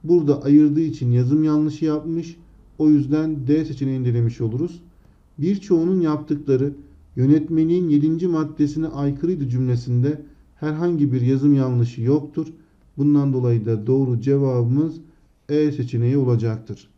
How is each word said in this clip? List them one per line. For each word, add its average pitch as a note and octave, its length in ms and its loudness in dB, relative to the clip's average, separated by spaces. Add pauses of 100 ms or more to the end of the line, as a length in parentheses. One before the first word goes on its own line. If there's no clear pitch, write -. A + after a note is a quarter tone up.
Burada D3+ 380 2
ayırdığı D3 380 6
için C#3 300 -2
yazım B2+ 340 2
yanlışı D3+ 400 0
yapmış. D#3+ 520 -4 (420)
O D#3 100 4
yüzden D3 580 0
D D3+ 180 2
seçeneğini C3 400 -4
denemiş A#2 360 0
oluruz. B2+ 420 -6 (560)
Birçoğunun F3+ 640 0
yaptıkları C#3+ 720 0 (440)
yönetmeliğin D#3+ 720 2
yedinci D#3 400 2
maddesine D#3 580 -2
aykırıydı C#3+ 640 -4
cümlesinde B2 760 -2 (340)
herhangi D#3 560 0
bir B2+ 80 0
yazım C3+ 340 2
yanlışı B2 480 0
yoktur. D3+ 440 -2 (520)
Bundan C#3+ 340 2
dolayı A#2+ 340 0
da G#2+ 200 -2
doğru B2+ 340 0
cevabımız C#3 800 0 (480)
E D3 240 0
seçeneği A#2+ 440 -2
olacaktır. A2+ 800 -2